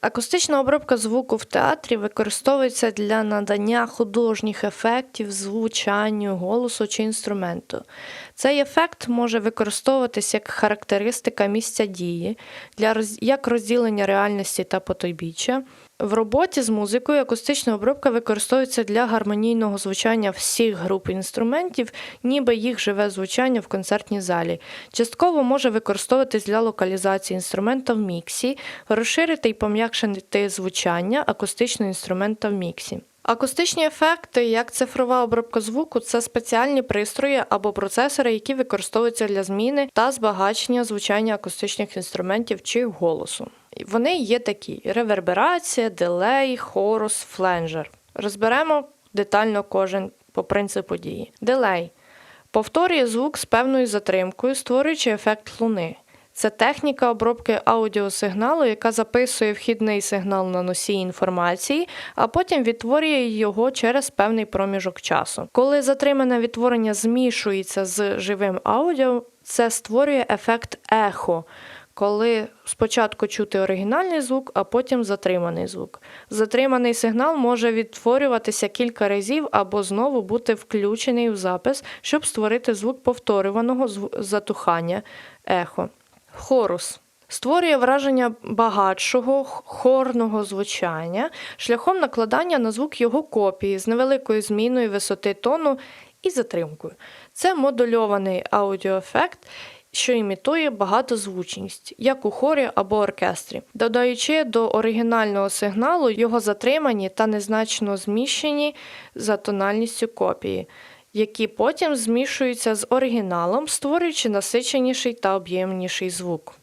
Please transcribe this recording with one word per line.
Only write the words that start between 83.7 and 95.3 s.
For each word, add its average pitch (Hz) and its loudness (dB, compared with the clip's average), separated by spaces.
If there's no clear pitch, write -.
зв-, 202 -6
затухання, 190 -2
ехо. 175 -2
Хорус. 196 0
Створює 320 2
враження 254 2
багатшого 226 2
х-, - -10
хорного 240 2
звучання 190 -4
шляхом 240 0
накладання 277 0
на 220 0
звук 247 -4
його 240 2
копії 196 0
з 185 -6
невеликою 247 2
зміною 226 0
висоти 196 -2